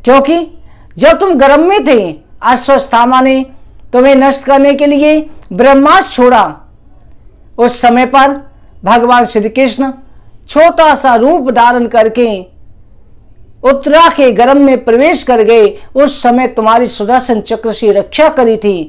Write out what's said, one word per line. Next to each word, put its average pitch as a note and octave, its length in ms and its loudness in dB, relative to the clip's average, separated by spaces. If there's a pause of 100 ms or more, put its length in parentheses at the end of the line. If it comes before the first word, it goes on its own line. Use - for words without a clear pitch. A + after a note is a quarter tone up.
क्योंकि C#4 360 2 (600)
जब D#4+ 220 2
तुम F#4+ 160 0
गर्भ C#4 240 2
में F#4 280 0
थे, G3 280 0 (280)
अश्वत्थामा B3+ 760 0
ने C4 240 0 (480)
तुम्हें C4+ 220 2
नष्ट C4+ 300 0
करने C#4 280 2
के C#4+ 120 -2
लिए D4 340 0 (340)
ब्रह्मास्त्र C#4 600 2
छोड़ा, A3+ 420 2 (1000)
उस B3 240 -2
समय A#3+ 260 2
पर C#4 320 0 (440)
भगवान A#3+ 420 0
श्री A3 240 -4
कृष्ण C4 420 -2 (580)
छोटा D#4+ 460 2
सा B3 200 0
रूप C4 360 0
धारण A#3+ 360 0
करके A3+ 400 0 (1400)
उत्तरा C#4 460 2
के C4 240 0
गर्भ B3 240 2
में C4+ 280 2
प्रवेश C4+ 380 0
कर A#3 200 0
गए। A3 240 2 (280)
उस C#4+ 280 0
समय B3 260 0
तुम्हारी A#3 400 -2
सुदर्शन A#3+ 520 -4
चक्र A3 320 -8
से G#3+ 200 -2
रक्षा D4+ 360 0
करी A#3 280 0
थी। G3 320 -4